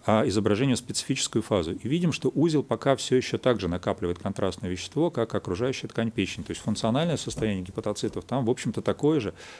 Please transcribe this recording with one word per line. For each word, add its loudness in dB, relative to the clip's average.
а, 6
изображение 4
в 0
специфическую -2
фазу 0
и -8
видим, 2
что 0
узел 2
пока 2
всё 0
ещё 2
также 2
накапливает -2
контрастное -2
вещество, -2
как -2
окружающая -2
ткань -2
печени. -2
То -8
есть -8
функциональное 0
состояние -2
гепатоцитов -4
там, -2
в 4
общем-то, -2
такое 2
же, -4